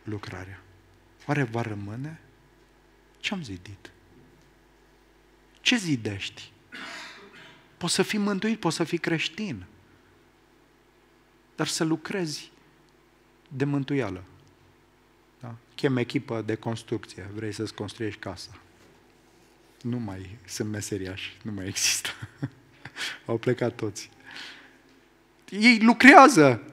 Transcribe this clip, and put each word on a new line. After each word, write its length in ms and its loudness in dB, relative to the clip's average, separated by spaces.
lucrarea. 580 -12
Oare 180 0
va 180 -4
rămâne? 580 -10
Ce-am 240 -6
zidit? 480 -16
Ce 140 0
zidești? 760 -6
Poți 160 -4
să 80 2
fii 180 -2
mântuit, 400 -2
poți 160 -2
să 80 -2
fii 140 -4
creștin, 680 -6
dar 120 -2
să 160 -2
lucrezi 680 -4
de 180 -4
mântuială.” 580 -2
Da? 160 -14
Chem 220 0
echipă 440 -2
de 140 -4
construcție, 800 -8
vrei 180 -8
să-ți 220 -6
construiești 460 -8
casa. 380 -12
Nu 160 -4
mai 480 -10
sunt 240 -8
meseriași, 720 -8
nu 100 -10
mai 160 -8
există. 420 -2
<laughs> 840 -12
Au 120 -2
plecat 380 -2
toți. 340 -8
Ei 320 6
lucrează, 800 10